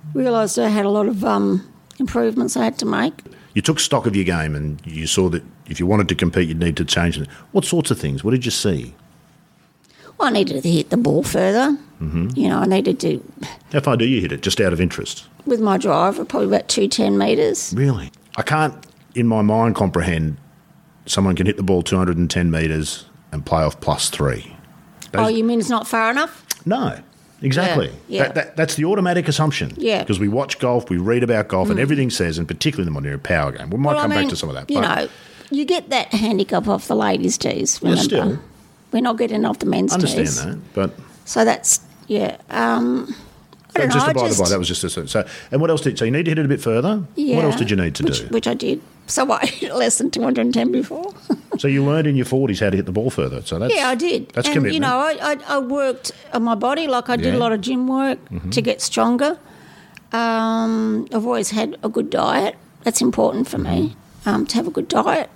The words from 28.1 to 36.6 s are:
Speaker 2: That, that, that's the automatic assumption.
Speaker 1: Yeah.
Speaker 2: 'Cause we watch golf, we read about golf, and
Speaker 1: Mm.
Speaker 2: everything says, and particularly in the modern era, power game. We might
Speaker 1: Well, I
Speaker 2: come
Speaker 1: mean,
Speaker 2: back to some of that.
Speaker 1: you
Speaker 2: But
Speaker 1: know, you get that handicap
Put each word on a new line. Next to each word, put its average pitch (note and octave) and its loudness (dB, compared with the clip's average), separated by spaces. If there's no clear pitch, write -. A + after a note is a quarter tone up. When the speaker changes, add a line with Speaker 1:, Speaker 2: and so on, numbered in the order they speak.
Speaker 2:
That, B2+ -2
that, - -4
that's E3+ 0
the D3 0
automatic F3+ 0
assumption. D3 0
Speaker 1:
Yeah. G#3 0
Speaker 2:
'Cause G2 0
we G#2 2
watch C3+ -2
golf, B2 0
we F2+ 0
read A#2 2
about A2+ 2
golf, F#2+ 2
and G#2 0
Speaker 1:
Mm. - 2
Speaker 2:
everything C#3 2
says, E2 0
and E2+ -2
particularly G2 -2
in D#2 -2
the C#2+ -4
modern C#2+ -4
era, C#2 -6
power D2 0
game. B1+ -10
We G2+ -4
might C#3 2
Speaker 1:
Well, D4 0
I - 0
Speaker 2:
come D4+ 0
Speaker 1:
mean, D4+ 0
Speaker 2:
back C#4 0
to - -2
some - -6
of C2 -8
that. - -10
Speaker 1:
you C#4+ 0
Speaker 2:
But - 0
Speaker 1:
know, C#2 -4
you C#4+ -2
get F4 -2
that B3+ -2
handicap G3+ 0